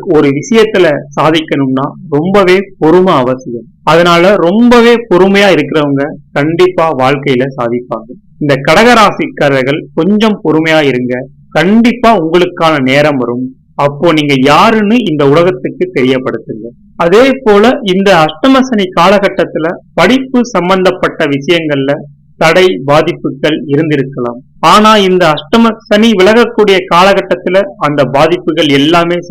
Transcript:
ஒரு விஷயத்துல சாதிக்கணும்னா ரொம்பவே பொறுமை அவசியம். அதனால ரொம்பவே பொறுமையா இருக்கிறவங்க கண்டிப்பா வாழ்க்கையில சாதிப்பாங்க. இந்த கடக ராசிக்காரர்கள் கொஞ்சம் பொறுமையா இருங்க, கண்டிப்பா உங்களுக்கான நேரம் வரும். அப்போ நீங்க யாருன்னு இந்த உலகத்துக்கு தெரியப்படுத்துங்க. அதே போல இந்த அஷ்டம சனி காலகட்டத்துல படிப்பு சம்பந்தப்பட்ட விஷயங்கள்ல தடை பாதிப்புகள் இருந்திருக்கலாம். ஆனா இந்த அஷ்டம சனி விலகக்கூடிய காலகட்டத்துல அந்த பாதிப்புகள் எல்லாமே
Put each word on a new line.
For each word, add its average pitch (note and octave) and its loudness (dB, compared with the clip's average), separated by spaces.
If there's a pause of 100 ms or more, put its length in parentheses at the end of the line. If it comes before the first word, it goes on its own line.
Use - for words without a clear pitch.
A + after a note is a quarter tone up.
(140)
ஒரு D3 2
விஷயத்துல F#3 0 (300)
சாதிக்கணும்னா D3 -2 (220)
ரொம்பவே F3+ 0 (200)
பொறுமை F3+ 2
அவசியம். B2+ -4 (180)
அதனால E3+ 2
ரொம்பவே A#3 4
பொறுமையா G3 2
இருக்கிறவங்க D3 -2 (280)
கண்டிப்பா E3 0
வாழ்க்கையில C3+ -2 (120)
சாதிப்பாங்க. A#2 -6 (280)
இந்த C#3+ 0 (180)
கடக A3+ 4
ராசிக்காரர்கள் D3+ -2 (100)
கொஞ்சம் G3+ 0
பொறுமையா D#3+ 0
இருங்க, B2 -4 (200)
கண்டிப்பா A3 2
உங்களுக்கான D#3+ 0
நேரம் C#3+ 0
வரும். B2 -6 (200)
அப்போ C#3+ -2
நீங்க D3 0
யாருன்னு G3+ 2 (140)
இந்த C#3+ 0
உலகத்துக்கு E3+ -2
தெரியப்படுத்துங்க. B2+ -4 (300)
அதே G#3 2 (120)
போல G#3 4 (240)
இந்த G3 2
அஷ்டம G#3 2
சனி A3+ -2 (160)
காலகட்டத்துல F3 0 (240)
படிப்பு A#3+ 0
சம்பந்தப்பட்ட F3+ -2
விஷயங்கள்ல C#3+ -2 (440)
தடை E3+ 2 (180)
பாதிப்புகள் D3+ -2
இருந்திருக்கலாம். C#3 -4 (220)
ஆனா G#3+ 4
இந்த F#3 2
அஷ்டம A3+ 0 (100)
சனி A3 0
விலகக்கூடிய G#3 2 (160)
காலகட்டத்துல F#3+ 0 (180)
அந்த D3 -2
பாதிப்புகள் D#3+ 0
எல்லாமே E3+ 0 (160)